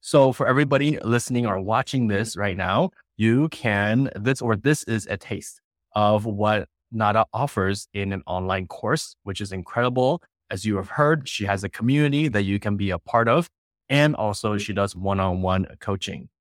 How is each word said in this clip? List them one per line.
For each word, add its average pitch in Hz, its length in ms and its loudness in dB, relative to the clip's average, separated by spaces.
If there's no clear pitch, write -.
So 135 300 4
for 120 160 -2
everybody 143 520 2
listening 120 460 0
or 98 140 -2
watching 117 480 -2
this 104 300 -2
right 98 180 -2
now, 98 360 0
you 120 320 2
can, 107 640 0
this, 120 260 -2
or 113 140 0
this 139 280 0
is 110 240 -2
a 104 100 -4
taste - 420 -10
of 104 320 2
what 104 440 0
Nada 110 420 2
offers 101 600 -2
in 98 200 -4
an 95 120 -8
online 92 420 -4
course, - 560 -6
which 98 180 -8
is 95 100 -10
incredible. 123 680 -2
As - 140 -8
you 107 140 0
have 95 140 -6
heard, 147 360 2
she - 180 -6
has 98 200 -2
a 95 40 -4
community 143 600 2
that 101 140 0
you 98 160 0
can 101 180 -4
be 98 140 -2
a 87 80 -4
part 117 280 2
of. 151 220 2
And 147 260 4
also 104 420 -2
she 104 140 -6
does 101 240 0
one-on-one 95 720 0
coaching. 98 480 -6